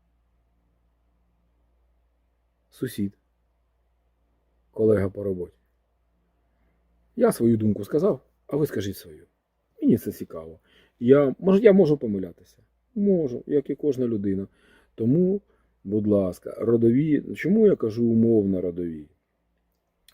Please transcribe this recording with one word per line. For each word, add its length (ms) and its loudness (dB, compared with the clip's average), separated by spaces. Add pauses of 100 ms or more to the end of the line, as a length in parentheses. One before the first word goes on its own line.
(2750)
Сусід? 480 -8 (1500)
Колега 400 2
по 120 -12
роботі? 340 -8 (1600)
Я 160 2
свою 240 2
думку 280 -2
сказав, 420 -2 (200)
а 100 -6
ви 100 -2
скажіть 300 -8
свою. 300 -20 (560)
Мені 160 4
це 140 -8
цікаво. 460 -16 (420)
Я, 380 4
може, 240 2
я 100 8
можу 240 4
помилятися? 600 -8 (380)
Можу, 520 -2
як 240 -2
і 40 -4
кожна 320 -2
людина. 400 -2 (480)
Тому, 460 0 (440)
будь 220 -2
ласка, 520 -2
родові, 760 0
чому 320 2
я 100 4
кажу 280 -4
умовно 560 2
родові? 480 -8 (1040)